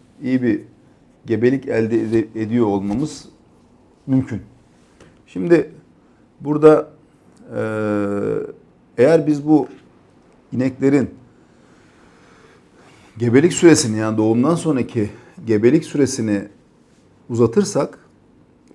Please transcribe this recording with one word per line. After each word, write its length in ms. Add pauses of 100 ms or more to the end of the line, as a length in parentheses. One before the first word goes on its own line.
(240)
iyi 200
bir 180 (640)
gebelik 420
elde 340
ede-, 400
ediyor 240
olmamız 640 (800)
mümkün. 340 (840)
Şimdi 440 (720)
burada, 480 (640)
e, 60 (1400)
eğer 300
biz 200
bu 200 (840)
ineklerin 580 (2000)
gebelik 360
süresini, 440
yani 200
doğumdan 380
sonraki 540 (360)
gebelik 400
süresini 640 (800)
uzatırsak, 720 (760)